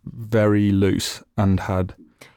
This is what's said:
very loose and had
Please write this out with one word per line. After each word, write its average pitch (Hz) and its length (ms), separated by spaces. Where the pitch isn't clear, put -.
very 107 640
loose 98 500
and 98 240
had 92 320